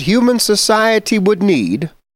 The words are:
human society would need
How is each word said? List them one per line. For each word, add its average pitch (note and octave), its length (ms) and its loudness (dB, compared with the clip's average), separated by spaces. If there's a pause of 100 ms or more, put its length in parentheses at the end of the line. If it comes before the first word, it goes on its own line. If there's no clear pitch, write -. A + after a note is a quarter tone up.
human A#3+ 320 2
society A3 800 0
would G3 280 0
need C#3 440 -2 (260)